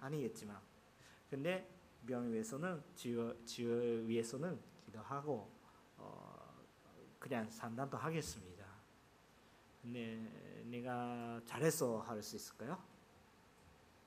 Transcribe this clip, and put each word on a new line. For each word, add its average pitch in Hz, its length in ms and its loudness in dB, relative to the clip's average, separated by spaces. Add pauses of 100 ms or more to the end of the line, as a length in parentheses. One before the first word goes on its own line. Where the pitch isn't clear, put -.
아니겠지만 120 580 -2 (680)
근데 170 400 2 (380)
병 120 260 2
위에서는, 117 500 2 (140)
치유, 117 480 2
치유 117 640 4
위해서는 131 500 4 (280)
기도하고, 113 640 -2 (480)
어, - 580 -12 (640)
그냥 117 320 0
상담도 127 480 -2
하겠습니다. 113 680 -2 (1160)
근데 113 840 -4
내가 120 800 -2
잘해서 127 560 4
할 107 220 -2
수 - 140 -6
있을까요? - 540 -6 (1160)